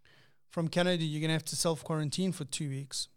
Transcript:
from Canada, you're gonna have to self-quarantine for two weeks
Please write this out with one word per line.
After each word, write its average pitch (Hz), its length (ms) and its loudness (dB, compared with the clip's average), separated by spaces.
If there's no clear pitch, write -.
from 165 180 0
Canada, 175 360 4
you're 151 160 -2
gonna 160 120 2
have 156 140 2
to 156 100 -4
self-quarantine 165 760 0
for 156 120 -6
two 147 240 -4
weeks 135 480 -6